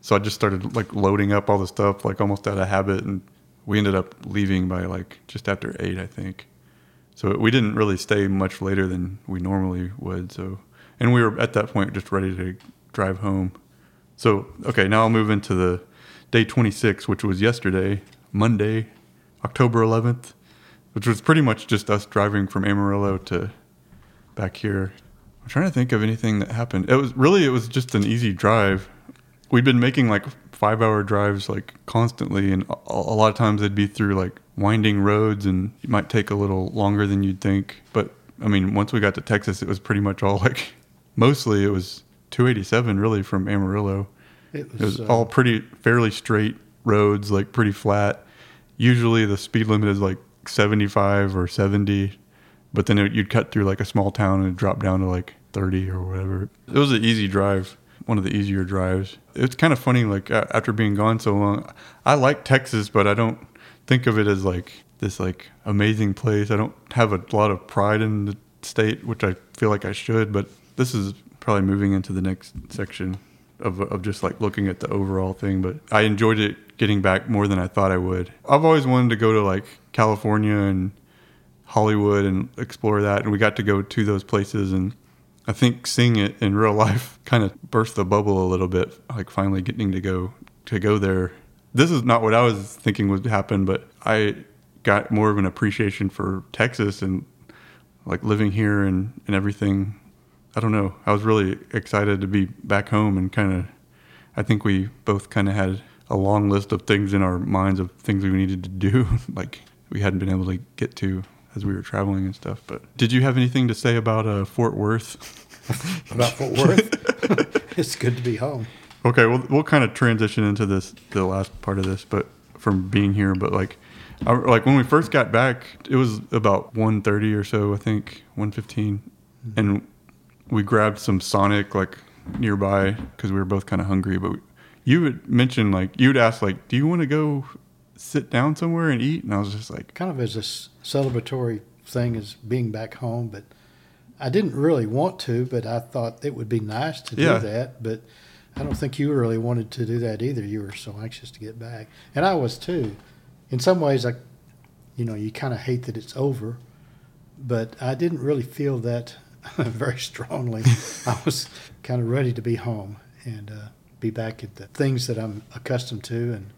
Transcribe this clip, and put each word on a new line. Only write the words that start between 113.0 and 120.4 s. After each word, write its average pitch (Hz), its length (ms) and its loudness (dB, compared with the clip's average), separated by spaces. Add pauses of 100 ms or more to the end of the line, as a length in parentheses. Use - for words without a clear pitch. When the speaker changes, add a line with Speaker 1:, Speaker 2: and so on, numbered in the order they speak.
Speaker 1:
you 123 100 4
have 131 140 2
anything 127 320 2
to 113 60 0
say 117 240 0
about, 110 300 0
uh, 101 180 -2
Fort 117 300 0
Worth? 104 420 -2 (520)
<laughs> 156 420 -8
Speaker 2:
About 120 220 0
Fort 127 200 -4
Worth? - 1160 2
<laughs> - 80 -8
It's 151 180 -2
good 123 220 -2
to 127 60 -8
be 117 140 -2
home. 123 280 -6 (400)
Speaker 1:
Okay, 123 220 6
we'll, 123 220 2
we'll 143 140 4
kinda 143 260 4
transition 113 540 2